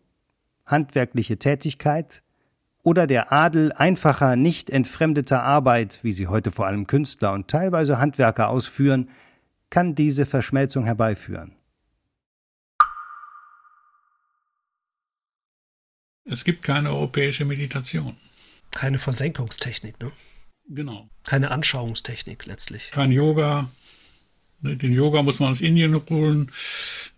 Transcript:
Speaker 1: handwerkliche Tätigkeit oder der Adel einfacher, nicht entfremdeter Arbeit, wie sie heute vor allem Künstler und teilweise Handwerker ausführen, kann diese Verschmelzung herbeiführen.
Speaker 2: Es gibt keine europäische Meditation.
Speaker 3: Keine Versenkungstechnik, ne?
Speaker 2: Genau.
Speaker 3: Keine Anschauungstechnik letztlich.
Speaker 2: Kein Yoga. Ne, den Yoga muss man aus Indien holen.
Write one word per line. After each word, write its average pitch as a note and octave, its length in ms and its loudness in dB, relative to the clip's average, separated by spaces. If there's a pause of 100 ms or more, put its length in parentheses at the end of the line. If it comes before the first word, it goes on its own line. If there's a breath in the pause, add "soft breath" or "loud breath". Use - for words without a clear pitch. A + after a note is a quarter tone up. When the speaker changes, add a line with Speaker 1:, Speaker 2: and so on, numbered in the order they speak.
(640)
Speaker 1:
handwerkliche B2+ 720 0
Tätigkeit D3 840 -2 (580)
oder E3+ 260 4
der B2 240 2
Adel D#3 400 4
einfacher, C#3+ 640 2
nicht D#3 340 0
entfremdeter C#3 720 0
Arbeit, B2 640 2
wie A2 100 -2
sie F#2+ 140 -4
heute G#2 240 0
vor G2+ 160 -4
allem G2+ 180 -4
Künstler C3+ 480 0
und G2 140 -6
teilweise D#3+ 500 0
Handwerker A#2 520 2
ausführen, C3 600 0 (640 soft breath)
kann F3 240 0
diese C#3+ 320 2
Verschmelzung C3+ 580 0
herbeiführen. G#2 720 -4 (4000)
Speaker 2:
Es - 180 -8
gibt E3+ 180 -2
keine D3 300 -2
europäische C#3+ 540 -2
Meditation. C#3 720 -6 (540 soft breath)
Speaker 3:
Keine C3+ 300 -2
Versenkungstechnik, B2 1000 -6
ne? B2 120 -10 (580 soft breath)
Speaker 2:
Genau. B2+ 400 -12 (140)
Speaker 3:
Keine C#3 260 0
Anschauungstechnik A#2+ 960 -6
letztlich. - 460 -12
Speaker 2:
Kein C3+ 200 2
Yoga. D3 580 2 (920 loud breath)
Ne, C#3+ 140 -4
den B2+ 180 0
Yoga D3 280 4
muss C#3 180 0
man C3 120 2
aus B2+ 100 -2
Indien D#3+ 340 4 (140)
holen. D3+ 420 0 (680 loud breath)